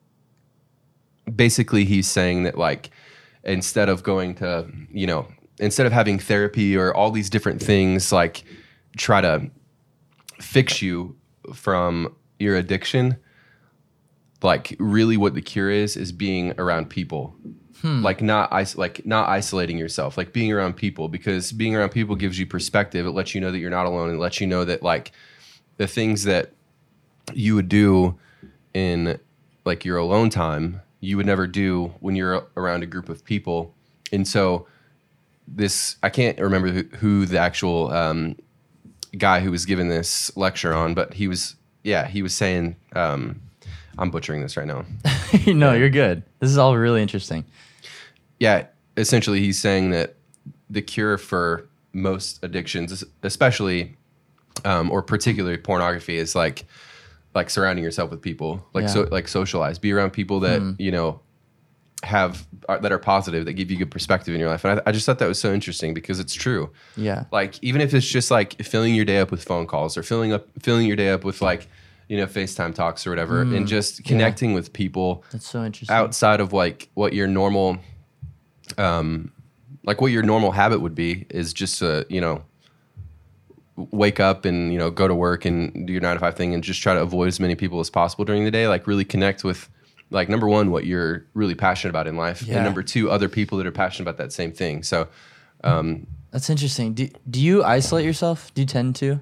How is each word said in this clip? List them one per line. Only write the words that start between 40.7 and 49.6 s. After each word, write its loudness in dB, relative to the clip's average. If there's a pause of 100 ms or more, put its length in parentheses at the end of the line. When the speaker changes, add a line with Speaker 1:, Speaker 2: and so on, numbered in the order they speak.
Speaker 1:
on, 0
but -2
he -2
was, -6 (280)
yeah, 0
he -6
was -4
saying, 0 (180)
um, -2 (580)
I'm -2
butchering -6
this -8
right -6
now. -8
Speaker 2:
<laughs> 2
No, 6
Speaker 1:
Yeah. 4
Speaker 2:
you're 6
good. 2 (180)
This 2
is 6
all 8
really 4
interesting. -4 (960)
Speaker 1:
Yeah, 4 (300)
essentially 2
he's 0
saying 2